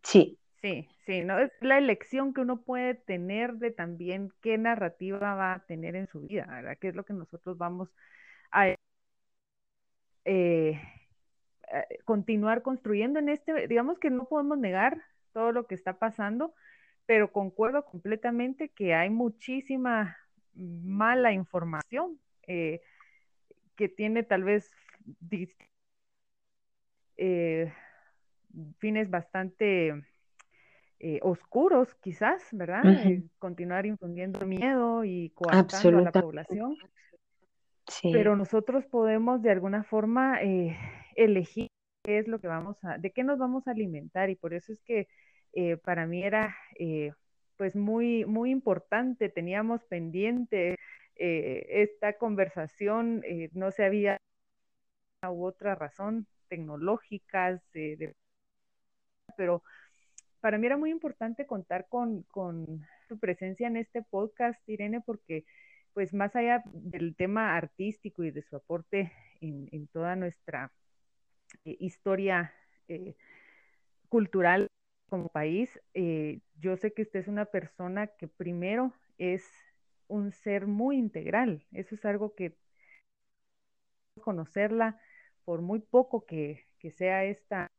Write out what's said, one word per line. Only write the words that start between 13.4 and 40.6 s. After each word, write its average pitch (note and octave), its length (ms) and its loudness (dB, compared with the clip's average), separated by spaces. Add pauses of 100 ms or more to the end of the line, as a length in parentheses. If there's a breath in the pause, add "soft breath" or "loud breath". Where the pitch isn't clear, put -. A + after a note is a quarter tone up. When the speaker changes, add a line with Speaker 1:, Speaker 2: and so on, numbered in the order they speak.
Speaker 2:
digamos B3+ 320 2
que D#4 100 0
no B3+ 180 0
podemos D4 300 0
negar A#3 440 2 (320)
todo A3+ 180 2
lo A#3 160 -2
que F#3+ 80 -6
está F#3 240 -6
pasando, A3+ 540 -2 (520)
pero G#3+ 260 6
concuerdo A3 540 0
completamente A#3+ 840 -4
que F#3 260 0
hay F3 140 4
muchísima A#3+ 1080 -2 (380 soft breath)
mala G3 800 2
información, F#3 840 -4 (280)
eh, E3+ 340 -2 (960)
que G3+ 140 0
tiene A3 340 0
tal F#3+ 200 2
vez G#3 280 0 (500)
dis-, F3+ 340 -6 (1600)
eh, E3+ 540 0 (1080 soft breath)
fines G#3+ 300 0
bastante... F3+ 920 0 (960)
Eh, D#3 240 -4
oscuros, B3+ 720 4
quizás, A3+ 560 -2
¿verdad? F3+ 340 -2
Speaker 1:
Ujú. F#3+ 280 8
Speaker 2:
Eh, F3+ 100 -2 (160)
continuar F3 460 -4
infundiendo F#3 600 -6
miedo A#3 600 0
y F3 260 -4
coartando F3 640 8
a F3 40 10
la F3 100 4
Speaker 1:
Absolutamente. F#3+ 100 8
Speaker 2:
población. F#3 560 -4 (1120)
Speaker 1:
Sí. - 240 -2
Speaker 2:
Pero G#3 240 6
nosotros A3 520 0
podemos, A3+ 540 2
de A3 100 6
alguna G3 320 2
forma, A#3 580 2
eh, F#3 360 2 (380 loud breath)